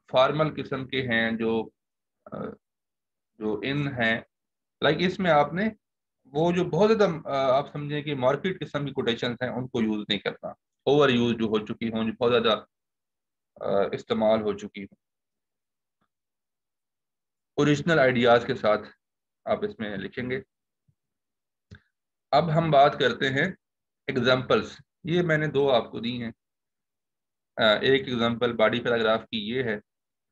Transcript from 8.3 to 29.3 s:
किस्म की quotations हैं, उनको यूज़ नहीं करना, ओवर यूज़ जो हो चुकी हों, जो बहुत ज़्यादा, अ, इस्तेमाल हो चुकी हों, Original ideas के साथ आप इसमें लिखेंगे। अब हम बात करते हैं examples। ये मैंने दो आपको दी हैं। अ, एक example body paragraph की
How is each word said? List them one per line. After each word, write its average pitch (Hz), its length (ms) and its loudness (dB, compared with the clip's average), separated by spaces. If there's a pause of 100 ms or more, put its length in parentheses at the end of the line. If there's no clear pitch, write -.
किस्म 143 260 -6
की 135 60 -6
quotations 117 520 -2
हैं, 123 60 -4
उनको 123 320 -4
यूज़ 107 280 -2
नहीं 101 100 -2
करना, - 360 -8 (300)
ओवर 139 240 6
यूज़ 120 260 2
जो 110 120 -2
हो 107 120 0
चुकी 113 280 -6
हों, 113 180 -4
जो 110 140 -4
बहुत 120 220 2
ज़्यादा, 110 240 0 (960)
अ, 98 320 0
इस्तेमाल 110 480 0
हो 104 120 -2
चुकी 101 280 -12
हों, - 140 -18 (2500)
Original 147 420 2
ideas 120 480 4
के 127 80 -4
साथ 104 360 -2 (560)
आप 104 160 0
इसमें 104 340 -8
लिखेंगे। 123 460 -8 (1900)
अब 160 160 2
हम 160 220 2
बात 143 240 6
करते 147 320 0
हैं 143 300 -2 (520)
examples। 127 680 2 (280)
ये 170 180 0
मैंने 156 240 0
दो 139 200 0
आपको - 320 0
दी 120 180 -6
हैं। 117 160 -10 (1200)
अ, 110 260 2
एक 135 240 2
example 117 460 -2
body 113 260 2
paragraph 117 440 0
की - 140 -8